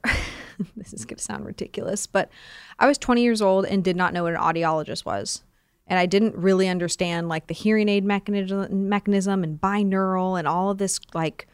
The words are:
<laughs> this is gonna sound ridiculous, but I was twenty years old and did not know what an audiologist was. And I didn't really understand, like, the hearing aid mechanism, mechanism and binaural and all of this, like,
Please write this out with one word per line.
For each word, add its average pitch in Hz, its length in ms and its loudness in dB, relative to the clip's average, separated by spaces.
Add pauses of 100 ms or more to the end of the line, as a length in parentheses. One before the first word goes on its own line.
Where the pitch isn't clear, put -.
<laughs> - 720 -6
this 214 160 -16
is - 120 -12
gonna - 140 -14
sound - 280 -8
ridiculous, - 600 -6
but - 240 -2 (480)
I - 80 4
was 277 120 4
twenty 240 240 2
years 233 180 2
old 190 240 4
and 196 180 0
did 175 140 2
not 180 160 0
know 175 120 -2
what 170 100 0
an - 60 -2
audiologist 160 640 -2
was. - 380 -6 (440)
And 185 120 0
I 180 80 4
didn't 202 300 2
really 190 320 4
understand, 170 600 -2
like, 160 200 -4
the 165 60 -6
hearing 214 340 2
aid 202 160 2
mechanism, 196 840 -2
mechanism 196 540 2
and 156 180 -4
binaural 190 800 2
and 160 80 -2
all 180 240 2
of 196 80 -2
this, 196 220 -2 (140)
like, 160 400 -4